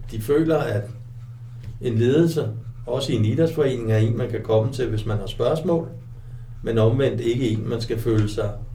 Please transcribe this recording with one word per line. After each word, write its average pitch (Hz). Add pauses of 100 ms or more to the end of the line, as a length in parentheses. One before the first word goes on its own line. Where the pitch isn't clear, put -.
(120)
de 107
føler, 151
at 113 (960)
en 110
ledelse, 143 (380)
også 131
i 123
en 107
idrætsforening, 127
er 110
en, 113
man 120
kan 107
komme 110
til, 120
hvis 110
man 110
har -
spørgsmål, 160 (760)
men 113
omvendt 113
ikke 120
en, 107
man 113
skal 110
føle 107
sig 104 (240)